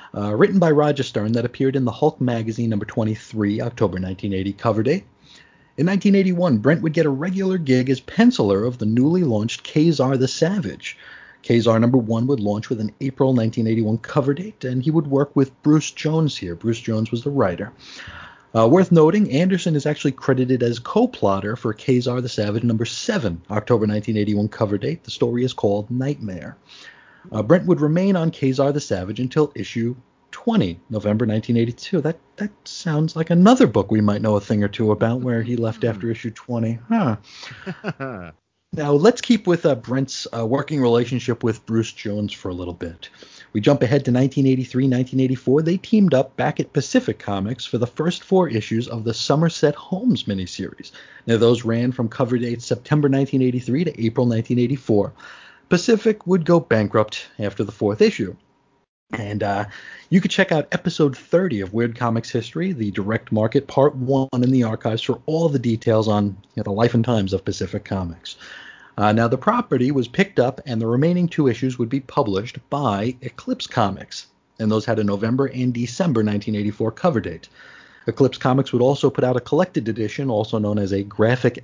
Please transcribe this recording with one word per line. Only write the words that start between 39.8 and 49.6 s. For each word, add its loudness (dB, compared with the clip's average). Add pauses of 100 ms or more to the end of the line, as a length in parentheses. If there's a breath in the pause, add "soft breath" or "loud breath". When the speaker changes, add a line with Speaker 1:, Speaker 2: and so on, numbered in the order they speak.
Speaker 1:
uh, -2
working -2
relationship 0
with -2
Bruce -2
Jones -6
for -10
a -6
little -8
bit. -14 (460 loud breath)
We -2
jump 4
ahead 2
to 0
nineteen 2
eighty-three, 0
nineteen 0
eighty-four. 2
They 0
teamed 2
up 2
back -2
at -6
Pacific 0
Comics -6
for -4
the 0
first -4
four 2
issues -2
of -8
the -2
Somerset 2